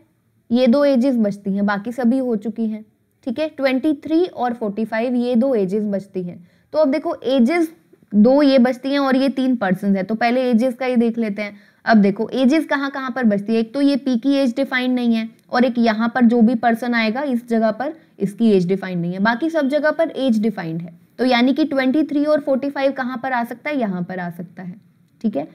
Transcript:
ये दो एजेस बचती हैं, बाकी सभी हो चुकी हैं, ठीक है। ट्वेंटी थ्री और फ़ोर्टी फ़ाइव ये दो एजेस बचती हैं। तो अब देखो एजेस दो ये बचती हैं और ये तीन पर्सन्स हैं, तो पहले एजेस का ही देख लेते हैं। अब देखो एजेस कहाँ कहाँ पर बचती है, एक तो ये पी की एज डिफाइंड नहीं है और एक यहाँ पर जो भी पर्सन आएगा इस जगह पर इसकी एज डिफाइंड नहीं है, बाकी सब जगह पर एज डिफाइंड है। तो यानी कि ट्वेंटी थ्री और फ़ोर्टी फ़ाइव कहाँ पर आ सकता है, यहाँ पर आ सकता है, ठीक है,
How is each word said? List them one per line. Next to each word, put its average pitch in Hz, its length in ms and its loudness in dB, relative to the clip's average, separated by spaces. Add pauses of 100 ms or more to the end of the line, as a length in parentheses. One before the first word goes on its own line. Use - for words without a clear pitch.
(500)
ये 247 160 2
दो 285 180 4
एजेस 269 340 2
बचती 202 340 -2
हैं, 202 140 0
बाकी 202 260 -2
सभी 247 260 0
हो 247 180 -2
चुकी 226 300 -6
हैं, 214 180 -8 (420)
ठीक 254 120 -8
है। 311 100 -2
ट्वेंटी 269 480 -2
थ्री 320 280 0
और 247 300 -4
फ़ोर्टी 226 300 -6
फ़ाइव 226 300 -4
ये 240 220 0
दो 262 180 2
एजेस 208 300 0
बचती 196 380 -6
हैं। - 240 -12 (260)
तो 302 60 -2
अब 302 120 4
देखो 320 260 -2
एजेस 277 560 0 (400)
दो 240 300 6
ये 269 160 6
बचती 254 320 0
हैं 285 80 0
और 269 180 2
ये 262 140 2
तीन 262 260 0
पर्सन्स 196 400 0
हैं, 190 100 -2
तो 220 80 -4
पहले 240 360 0
एजेस 247 240 0
का 262 120 -6
ही 254 100 0
देख 233 220 0
लेते 214 240 -4
हैं। 208 140 -10 (280)
अब 226 140 4
देखो 202 320 2
एजेस 269 360 2
कहाँ 277 240 -2
कहाँ 269 200 -8
पर 254 140 -4
बचती 202 300 0
है, 226 60 2
एक 226 140 -6
तो 277 60 -2
ये 285 160 2
पी 254 220 -2
की 277 160 0
एज 269 220 0
डिफाइंड 254 380 -2
नहीं 240 200 0
है 226 140 -4 (220)
और 247 140 2
एक 240 140 0
यहाँ 233 360 2
पर 247 100 4
जो 240 180 6
भी 240 140 6
पर्सन 240 380 0
आएगा 226 280 0
इस 247 260 -4
जगह 226 240 2
पर 254 200 -6 (260)
इसकी 202 340 0
एज 185 140 4
डिफाइंड 185 340 -4
नहीं 175 120 -4
है, 190 60 -8
बाकी 233 320 0
सब 302 180 0
जगह 294 220 0
पर 320 200 0
एज 240 280 0
डिफाइंड 175 420 -4
है। 170 120 -14 (260)
तो 233 60 -2
यानी 247 300 2
कि 302 100 0
ट्वेंटी 269 380 0
थ्री 285 220 -2
और 302 160 2
फ़ोर्टी 277 300 -2
फ़ाइव 277 220 -2
कहाँ 262 300 -6
पर 262 100 -4
आ 240 120 -2
सकता 254 260 -10
है, 294 80 -4
यहाँ 190 240 -4
पर 185 160 -8
आ 175 120 -8
सकता 175 320 -16
है, 180 120 -12 (500)
ठीक 226 120 -2
है, 285 80 -4 (100)